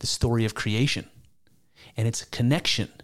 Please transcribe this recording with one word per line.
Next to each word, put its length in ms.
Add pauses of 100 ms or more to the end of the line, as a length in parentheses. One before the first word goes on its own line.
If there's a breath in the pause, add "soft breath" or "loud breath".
the 80
story 360
of 100
creation. 540 (880 loud breath)
And 120
it's 140
a 40
connection. 640 (160)